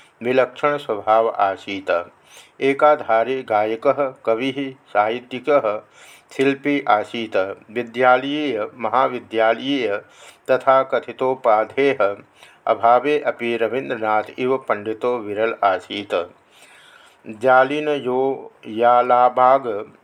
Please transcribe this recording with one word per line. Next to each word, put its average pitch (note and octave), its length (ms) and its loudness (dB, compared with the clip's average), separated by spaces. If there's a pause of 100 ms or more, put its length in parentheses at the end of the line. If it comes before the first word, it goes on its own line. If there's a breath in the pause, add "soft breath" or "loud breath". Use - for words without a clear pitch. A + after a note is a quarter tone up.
(240 loud breath)
विलक्षण B2+ 520 0
स्वभाव A2+ 520 0
आसीत्। F#2+ 800 -4 (520 loud breath)
एकाधारे C3+ 840 2
गायकः, A#2 720 -2 (120)
कविः, C3 640 -4
साहित्यिकः, A#2 920 -2 (540 loud breath)
शिल्पी C#3 520 0
आसीत्। G#2+ 640 -2 (160)
विद्यालयीय, B2 1040 0
महाविद्यालयीय A#2 1300 -2 (480 loud breath)
तथा C3 320 4
कथितोपाधेः B2 1300 0 (500 loud breath)
अभावे A#2+ 540 2
अपि A#2+ 360 -4
रवीन्द्रनाथ A2 640 -2 (160)
इव B2+ 200 0
पण्डितो A2 600 -4
विरल G#2+ 360 -4 (100)
आसीत्। G2 640 -2 (960 loud breath)
जालिनयोयालाबाग B2 2750 2 (120)